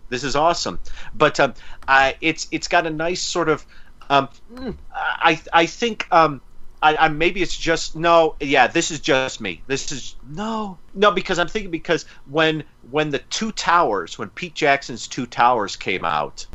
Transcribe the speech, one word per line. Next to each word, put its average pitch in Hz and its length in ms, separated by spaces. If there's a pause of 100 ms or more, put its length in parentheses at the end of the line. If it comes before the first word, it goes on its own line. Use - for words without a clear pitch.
This 127 140
is 139 140
awesome. 151 420 (360)
But, 156 260
um, 131 140 (340)
I, 135 320
it's, 156 320
it's 156 160
got 175 180
a 165 40
nice 165 300
sort 165 280
of, 151 180 (420)
um, 139 200 (240)
mm, 247 240 (180)
I, 160 460 (120)
I 170 140
think, 220 460
um, 156 280 (420)
I, 156 140
I, 160 120
maybe 170 340
it's - 140
just, 160 400
no, 165 440
yeah, 139 260
this 165 240
is 147 100
just 131 400
me. 92 260
This 135 240
is, - 260 (120)
no, 208 480 (180)
no, 202 180
because 180 260
I'm 175 100
thinking, 196 220
because 160 340 (220)
when, 156 360 (280)
when 151 200
the 135 100
Two - 320
Towers, 131 680
when 107 120
Pete - 240
Jackson's 139 540
Two - 180
Towers 120 500
came 90 280
out, 76 500